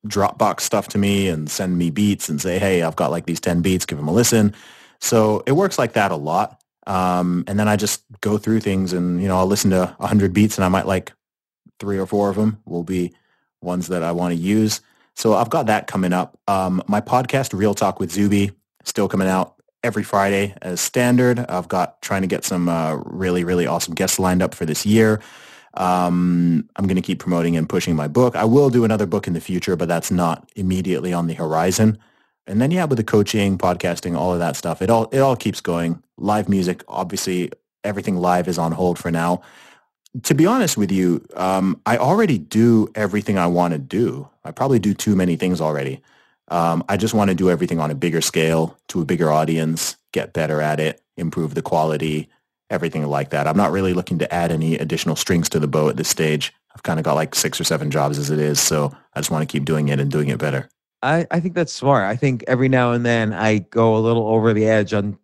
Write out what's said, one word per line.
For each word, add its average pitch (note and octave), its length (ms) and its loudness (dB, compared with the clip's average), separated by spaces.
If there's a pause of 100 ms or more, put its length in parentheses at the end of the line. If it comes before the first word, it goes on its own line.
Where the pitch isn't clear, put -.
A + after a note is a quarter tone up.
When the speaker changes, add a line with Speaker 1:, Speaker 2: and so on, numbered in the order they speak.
Speaker 1:
Dropbox G2+ 540 0
stuff - 280 -2
to - 80 -4
me G2+ 300 2
and D#2 240 -4
send F#2 260 -2
me F2 120 0
beats G2+ 400 0
and D2+ 100 -2
say, F2 180 -2
"Hey, F#2+ 260 2
I've D#2+ 120 -2
got, D#2 160 -2
like, E2 140 -4
these E2+ 160 -4
ten F2 200 0
beats, F#2 240 2
give - 140 -8
'em D2 80 -4
a D#2+ 60 0
listen." A2 400 4 (480)
So G#2+ 440 2
it B2+ 60 0
works F#3 260 2
like B2 140 0
that G2+ 200 2
a E2+ 40 -2
lot. D#2 460 -2 (260)
Um, F2+ 600 0
and G2+ 120 -2
then G#2+ 80 2
I G#2 80 4
just G#2 280 -4 (180)
go G#2+ 160 0
through G#2+ 240 0
things F#2+ 320 0
and, F2 280 0
you G2 60 0
know, F#2 100 2
I'll F#2 80 4
listen G2+ 260 2
to F#2 280 2
a - 80 -4
hundred G2 260 4
beats G#2 240 2
and G2 60 0
I F2+ 60 2
might F#2+ 180 0
like F#2+ 240 -2 (720)
three G2+ 180 -4
or F#2+ 60 -2
four G2+ 240 0
of F#2+ 80 -2
'em G#2+ 280 0
will F2 200 -6
be F2+ 260 -2 (500)
ones F2+ 280 -4
that F2+ 120 -2
I E2+ 120 -2
wanna F2 220 -2
use. G#2 440 0 (380)
So A2+ 160 4
I've A2+ 160 2
got D#3+ 160 0
that - 220 0
coming F#3 260 0
up. - 340 -4
Um, F#2+ 400 0
my G#2 140 0
podcast, B2+ 520 -2
Real G2+ 200 2
Talk F#2+ 260 -2
with F#2 100 -2
Zuby, G2 440 0 (320)
still G2 240 -2
coming F#2+ 180 0
out F#2 280 0 (280)
every G#2+ 200 -2
Friday G2 580 0
as F2+ 180 -6
standard. B2 600 2 (100)
I've F2+ 180 -4
got, - 340 -4
trying G2 200 -2
to F#2+ 60 -2
get F2+ 180 -4
some, F2+ 240 -2
uh, D#2+ 340 -2
really, F2+ 400 -2
really F2 240 0
awesome E2 280 -4
guests F#2 220 -2
lined F#2 240 2
up F#2 140 -2
for - 100 -6
this D#2 200 -4
year. G#2+ 340 4 (560)
Um, F2+ 1000 2
I'm G2 120 -2
gonna F#2 140 2
keep F2 180 -4
promoting E2+ 360 0
and D#2+ 140 -2
pushing F2 260 0
my D2+ 120 -2
book. A#2+ 280 2
I F#2 100 0
will C3+ 260 6
do A#2+ 120 4
another G#2+ 220 2
book F#2+ 220 -2
in F2+ 60 -4
the E2+ 60 -4
future, F2+ 360 -2
but E2+ 120 -2
that's E2+ 220 -2
not E2+ 460 0
immediately F#2 580 -2
on E2+ 140 -2
the E2 80 -4
horizon. F2+ 640 0 (480)
And G2+ 120 -2
then, C3+ 120 2
yeah, F3+ 140 0
with C#3 120 0
the A2 60 -2
coaching, G2+ 560 2
podcasting, F2 580 -2
all F2+ 160 0
of F2 60 -2
that E2 160 -2
stuff, - 260 -6
it F#2 80 0
all, A2+ 220 2
it C3+ 80 0
all C3+ 160 2
keeps - 260 -6
going. E2+ 400 -2 (160)
Live G#2 320 -2
music, F2+ 380 0
obviously, F2+ 640 -4 (320)
everything G2+ 340 -4
live F2+ 300 2
is F2 100 -2
on E2 140 -2
hold F2 260 0
for E2+ 140 -6
now. E2+ 300 0 (840)
To - 100 0
be D#3 140 6
honest A3+ 280 2
with G2+ 160 0
you, F#2 320 2 (120)
um, F#2+ 500 0
I A#2+ 120 2
already D#3+ 420 2
do A2 560 4
everything G#2 420 -2
I F2 80 2
wanna F2 320 2
do. C#2+ 500 -4 (160)
I D#2+ 80 -14
probably B2+ 280 0
do G2+ 160 0
too G#2 200 0
many F2+ 200 2
things F2+ 260 -2
already. C#2+ 400 -4 (480)
Um, E2+ 400 0
I G2+ 80 -2
just G#2+ 160 -2
wanna G2+ 220 2
do F2+ 160 2
everything E2+ 280 -2
on D2+ 120 -2
a D2 40 -4
bigger D#2+ 260 -2
scale, D#2+ 540 0 (120)
to F2+ 140 -4
a D#2+ 40 -2
bigger D#2+ 260 0
audience, D#2+ 640 -2 (140)
get - 220 -6
better D2+ 280 -2
at D2+ 180 -2
it, D#2 200 -4 (160)
improve D#2+ 380 -4
the E2+ 80 -4
quality, D#2 680 -2 (420)
everything D#2+ 380 -2
like C#2+ 240 -2
that. C#2+ 160 0
I'm D#2+ 100 0
not G2 140 2
really F#2 220 0
looking F2+ 260 -2
to - 140 -2
add E2+ 180 0
any D#2+ 240 0
additional D#2+ 400 -4
strings E2+ 340 0
to D#2+ 100 0
the D2+ 80 0
bow D2+ 220 2
at - 80 -2
this D#2 120 -4
stage. D2+ 440 -2 (220)
I've - 80 -20
kinda D#2+ 180 -2
got, D2 140 0
like, D#2 200 -2
six - 240 -2
or E2 40 -4
seven D2 280 -2
jobs C#2+ 280 0
as C#2+ 100 -4
it D2+ 100 0
is, D2 200 0
so D2 320 0 (240)
I - 40 -6
just - 120 -4
wanna D#2 140 0
keep C#2+ 200 -4
doing D2+ 240 0
it C#2 100 0
and C#2 120 0
doing D2 180 0
it C2 100 -2
better. C2+ 300 -4 (320)
Speaker 2:
I, D#3 300 0
I E3 80 0
think E3+ 160 -4
that's F3 180 -2
smart. C3 320 2
I G#2 100 -2
think B2+ 320 -2
every B2+ 220 2
now B2 220 4
and A#2+ 140 0
then A2+ 280 2
I G#2+ 260 2
go A2+ 360 2
a A2 40 4
little A2+ 280 2
over A2+ 260 4
the G#2+ 140 4
edge G#2+ 260 2
on G2+ 300 -2